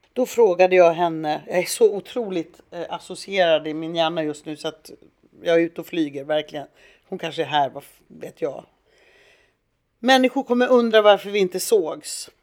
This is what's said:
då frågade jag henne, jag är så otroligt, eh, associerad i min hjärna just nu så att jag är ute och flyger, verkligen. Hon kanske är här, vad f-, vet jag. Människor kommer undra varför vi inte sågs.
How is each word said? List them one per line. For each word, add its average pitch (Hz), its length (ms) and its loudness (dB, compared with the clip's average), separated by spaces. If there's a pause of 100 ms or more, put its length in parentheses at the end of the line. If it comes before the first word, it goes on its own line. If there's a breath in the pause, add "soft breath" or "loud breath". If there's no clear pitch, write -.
(200)
då 254 60 -2
frågade 185 500 2
jag 170 160 8
henne, 160 540 -4
jag 175 120 -4
är 175 60 0
så 202 300 2
otroligt, 185 680 -8 (100)
eh, 170 180 -12
associerad 170 800 -2
i 156 80 -6
min 160 220 -8
hjärna 165 260 -2
just 151 240 -8
nu 156 100 -12
så 160 120 -10
att - 220 -14 (520)
jag 170 140 2
är 170 40 4
ute 170 200 -4
och 165 60 -14
flyger, 143 380 -6
verkligen. 151 420 -6 (420 soft breath)
Hon 190 100 -12
kanske 160 240 -6
är 143 40 -8
här, 139 240 0
vad 139 120 -16
f-, - 240 -20
vet - 360 -18
jag. 143 220 -8 (1300 soft breath)
Människor 254 440 2
kommer 247 260 0
undra 240 340 4
varför 202 280 4
vi 208 80 -2
inte 185 220 0
sågs. 156 680 -4 (120)